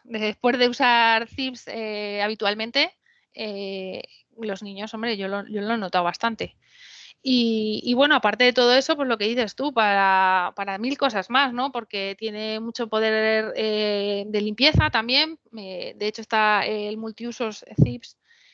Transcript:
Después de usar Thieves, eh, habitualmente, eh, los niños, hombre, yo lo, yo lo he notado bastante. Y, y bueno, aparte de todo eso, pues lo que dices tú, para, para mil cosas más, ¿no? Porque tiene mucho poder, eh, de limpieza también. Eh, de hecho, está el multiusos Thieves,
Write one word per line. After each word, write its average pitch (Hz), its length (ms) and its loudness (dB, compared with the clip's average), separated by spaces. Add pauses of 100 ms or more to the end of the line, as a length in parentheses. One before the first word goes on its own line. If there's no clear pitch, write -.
Después 226 560 -2
de 247 100 4
usar 233 580 4
Thieves, 262 400 -8
eh, 208 540 -6
habitualmente, 220 720 -2 (400)
eh, 196 720 -8 (360)
los 202 220 -8
niños, 202 320 -10
hombre, 226 240 -4
yo 196 100 -6
lo, 202 200 -6
yo 214 140 -6
lo 220 120 -2
he 233 60 0
notado 180 240 0
bastante. 202 520 -4 (680)
Y, 226 600 2
y 240 120 0
bueno, 285 180 6
aparte 220 300 2
de 247 100 6
todo 247 220 6
eso, 285 200 4
pues 285 140 -2
lo 226 80 2
que 208 80 -4
dices 226 300 -2
tú, 269 180 -2
para, 190 840 4
para 196 220 -6
mil 254 180 -4
cosas 220 360 -2
más, 262 220 2
¿no? 247 180 -2
Porque 196 480 -6
tiene 220 400 -6
mucho 226 280 -6
poder, 220 680 2
eh, 208 720 -2
de 208 140 -2
limpieza 269 500 4
también. 262 480 0 (180)
Eh, 190 400 -10
de 208 100 -4
hecho, 214 140 -6
está 214 460 2
el 208 300 -6
multiusos 220 680 -8 (180)
Thieves, 247 320 -2 (380)